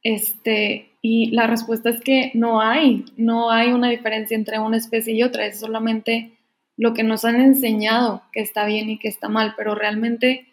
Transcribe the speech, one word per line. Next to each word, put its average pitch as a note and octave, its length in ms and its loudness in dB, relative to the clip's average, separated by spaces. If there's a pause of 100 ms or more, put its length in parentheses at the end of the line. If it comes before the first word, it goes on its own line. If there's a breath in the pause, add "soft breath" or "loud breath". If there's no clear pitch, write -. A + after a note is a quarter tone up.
Este, G#3+ 880 -2 (120)
y A3+ 260 2
la A3+ 160 2
respuesta A3+ 420 -2
es A#3 100 -4
que C4 340 0
no A3+ 280 2
hay, A#3 420 2 (140)
no A3+ 340 2
hay A#3 220 4
una B3 160 2
diferencia A3 480 -4
entre G#3+ 200 -4
una A3 200 0
especie A3+ 360 -4
y A3 80 0
otra, A#3+ 240 0
es G#3 140 -10
solamente A3+ 800 -4 (400)
lo A3+ 160 2
que A3+ 100 -2
nos A3 220 0
han A#3 160 4
enseñado A3+ 880 2
que - 80 -6
está G#3 260 -4
bien G#3+ 240 -2
y G#3+ 80 -6
que A3 120 -6
está G#3 180 -10
mal, G#3+ 300 -2
pero G#3+ 180 -4
realmente A3+ 760 -2